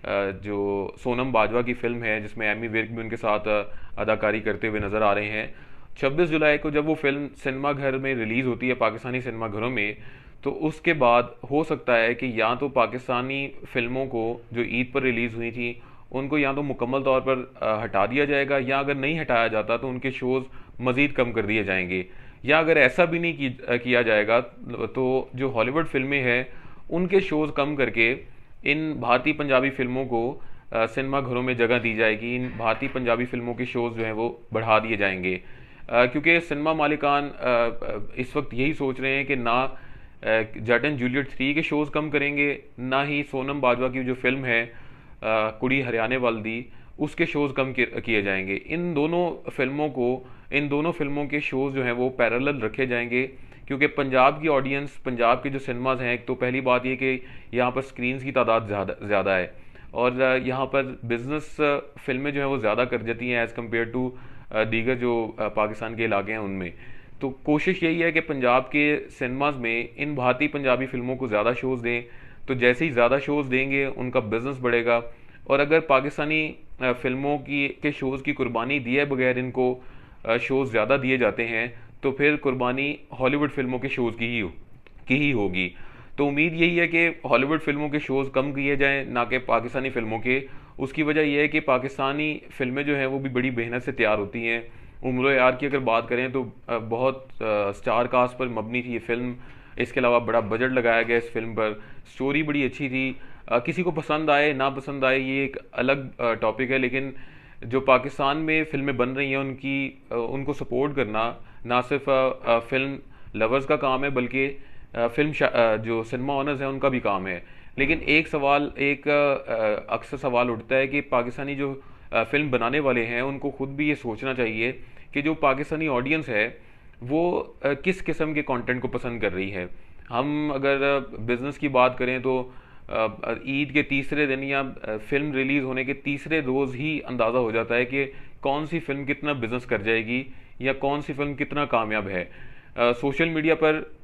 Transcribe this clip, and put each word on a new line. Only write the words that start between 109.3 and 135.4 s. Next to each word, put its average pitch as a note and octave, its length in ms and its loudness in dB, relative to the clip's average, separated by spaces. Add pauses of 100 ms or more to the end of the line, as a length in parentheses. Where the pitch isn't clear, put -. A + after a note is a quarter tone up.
ان C3+ 200 -2
کی، C3+ 360 -4 (180)
آ، A2+ 60 -4
ان C3 280 -2
کو C#3+ 100 -2
سپورٹ C3+ 420 -2
کرنا A2+ 380 0 (320)
نہ A#2 80 0 (160)
صرف، C#3+ 200 0
آ، C3 200 6 (140)
آ، A#2 160 4
فلم C3+ 360 -2 (380)
لورز A#2 320 2
کا D3+ 100 4
کام C3+ 280 0
ہے، C#3+ 60 0
بلکہ، C3 480 0 (360)
آ، A#2 140 2
فلم D3 260 2
شا-، C3+ 200 2
آ، A2+ 220 6
جو A2+ 280 -2
سنیما C3 300 -4
اونرز C#3 280 0
ہیں C3+ 80 -2
ان C3+ 100 -4
کا C#3 80 2
بھی B2+ 120 2
کام G2 280 0
ہے۔ F2+ 120 -4 (360)
لیکن C#3+ 300 2
ایک D#3 220 4
سوال، C#3+ 480 2
ایک، C#3 320 0
آ، C#3+ 260 4
آ، - 20 2 (520)
اکثر A#2+ 300 -4
سوال B2 340 2
اٹھتا A2+ 260 0
ہے C3+ 100 4
کہ C#3 140 0
پاکستانی C3+ 540 -2
جو، C3+ 240 -4 (320)
آ، A2+ 120 4
فلم D3 260 0
بنانے B2 300 2
والے B2 260 2
ہیں A#2+ 160 -2
ان C#3 180 -2
کو C#3+ 120 -4
خود C3+ 180 -6
بھی D3 200 0
یہ D3 60 2
سوچنا A#2+ 380 -4
چاہیے A#2 380 0 (400)
کہ D3 100 0
جو D3+ 120 2
پاکستانی D3 540 0
آڈینس C#3 420 0
ہے A2 200 2 (520)
وہ، E3 420 0 (200)
آ، C#3 40 2 (160)
کس F#3 220 0
قسم D#3 280 0
کے D3 80 0
کانٹینٹ B2 400 -2
کو B2+ 60 -2
پسند A#2 320 -4
کر G2+ 140 0
رہی F#2+ 200 -4
ہے۔ F2+ 120 -4 (440)
ہم D3 440 0
اگر، C#3 280 2
آ، C#3 380 0
بزنس A#2+ 380 -2
کی D3+ 100 -2
بات B2+ 300 4
کریں B2+ 220 -2
تو، B2+ 300 0 (380)
آ، A2+ 180 0
آ، - 20 0 (380)
عید C3+ 280 -2
کے D3 100 2
تیسرے C#3 420 0
دن C3+ 180 -2
یا، C#3 180 -2
آ، C3 260 -8 (220)
فلم C#3+ 220 0
ریلیز C3+ 320 2